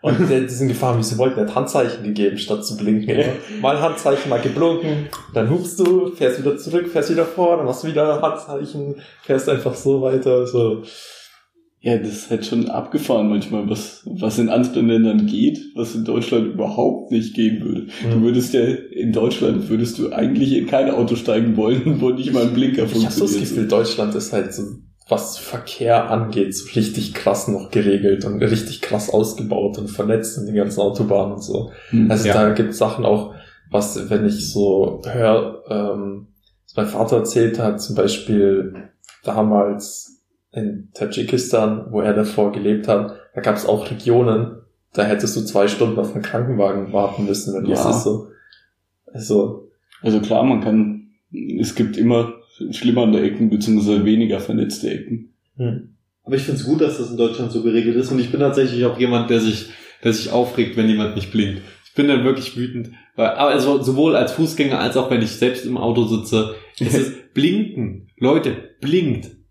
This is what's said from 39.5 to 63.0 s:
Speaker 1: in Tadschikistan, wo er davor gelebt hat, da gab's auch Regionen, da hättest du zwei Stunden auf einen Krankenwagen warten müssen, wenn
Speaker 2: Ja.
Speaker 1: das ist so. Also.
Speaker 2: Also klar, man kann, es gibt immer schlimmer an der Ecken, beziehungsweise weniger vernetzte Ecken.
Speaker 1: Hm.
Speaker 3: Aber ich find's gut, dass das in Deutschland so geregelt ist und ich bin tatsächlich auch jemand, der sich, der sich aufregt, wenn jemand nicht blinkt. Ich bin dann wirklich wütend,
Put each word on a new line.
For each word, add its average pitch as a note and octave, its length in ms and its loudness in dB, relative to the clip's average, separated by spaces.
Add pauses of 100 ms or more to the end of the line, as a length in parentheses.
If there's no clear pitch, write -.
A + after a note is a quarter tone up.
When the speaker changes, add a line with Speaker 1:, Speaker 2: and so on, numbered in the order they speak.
Speaker 1:
in G2+ 400 -8
Tadschikistan, A2 1000 -2
wo G#2+ 100 0
er G#2 120 0
davor G#2 380 2
gelebt G#2 380 0
hat, G#2 260 0 (180)
da - 80 -6
gab's G#2+ 240 0
auch G#2+ 240 0
Regionen, A#2 680 2 (360)
da G#2 100 2
hättest G#2+ 340 0
du - 80 -4
zwei G2+ 240 2
Stunden A2 280 0
auf G#2 160 -2
einen G#2 100 -4
Krankenwagen G2+ 680 -2
warten G2+ 340 0
müssen, G2+ 280 -2
wenn F#2+ 160 -4
Speaker 2:
Ja. - 60 2
Speaker 1:
das - 220 2
ist - 60 -2
so. - 240 -2 (840)
Also. G#2 540 -2 (360)
Speaker 2:
Also G#2+ 160 2
klar, G#2+ 240 2
man B2 180 2
kann, G#2+ 480 0 (500)
es - 160 -2
gibt A2 200 0
immer A#2 380 2 (380)
schlimmer A#2+ 320 2
an G#2+ 100 4
der G2 100 2
Ecken, - 260 2
beziehungsweise G#2 540 2
weniger G#2+ 360 2
vernetzte A2+ 500 -4
Ecken. - 440 -8 (240)
Speaker 1:
Hm. A#2 380 -6 (280)
Speaker 3:
Aber C3 120 -2
ich C3+ 80 0
find's A2 220 -4
gut, D#3 160 2
dass D3+ 160 2
das A#2 140 -6
in A#2+ 60 -6
Deutschland A#2 340 0
so A2+ 100 -2
geregelt A2+ 340 2
ist B2+ 160 0
und C3 80 2
ich A#2+ 120 -2
bin C#3 80 -2
tatsächlich C3 460 2
auch A#2 140 0
jemand, A#2+ 300 2
der A#2 100 4
sich, A2 300 -2 (340)
der A#2 100 4
sich - 180 -4
aufregt, B2 460 0
wenn A2 120 4
jemand G#2+ 260 0
nicht G2 160 -6
blinkt. G2 300 0 (260)
Ich - 60 -20
bin C#3+ 140 2
dann B2+ 160 2
wirklich C3+ 340 -2
wütend, A#2+ 340 -6 (240)